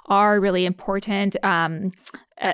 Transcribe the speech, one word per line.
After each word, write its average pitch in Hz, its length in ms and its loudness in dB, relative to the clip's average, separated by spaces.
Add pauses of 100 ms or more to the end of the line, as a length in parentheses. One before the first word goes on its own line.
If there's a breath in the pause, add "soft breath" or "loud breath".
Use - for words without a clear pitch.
are 208 320 4
really 185 260 2
important. 196 760 -2
Um, 170 480 0 (500 loud breath)
uh, 190 120 0